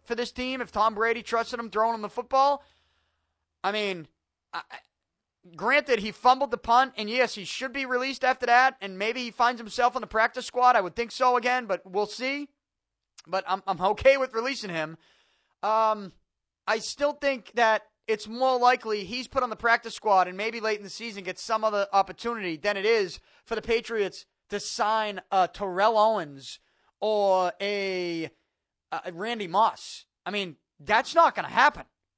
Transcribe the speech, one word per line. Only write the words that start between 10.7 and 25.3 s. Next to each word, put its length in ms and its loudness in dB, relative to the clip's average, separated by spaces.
I 60 4
would 160 -6
think 140 -4
so 260 2
again, 280 0
but 240 -4
we'll 160 -2
see. 440 -6
But 220 0
I'm, 180 -2
I'm 160 -2
okay 360 6
with 160 -2
releasing 360 -4
him. 280 -4
Um, 480 0
I 120 0
still 340 -2
think 400 -4
that 300 4
it's 200 -2
more 320 0
likely 440 2
he's 240 -10
put 160 -2
on 60 -2
the 60 -8
practice 400 0
squad 320 4
and 100 -10
maybe 220 -6
late 180 -2
in 60 -12
the 60 -14
season 340 -12
gets 180 -8
some 220 -4
other 300 0
opportunity 640 -2
than 200 -2
it 80 -2
is 340 2
for 120 -8
the 60 -4
Patriots 640 -4
to 100 -6
sign, 640 -2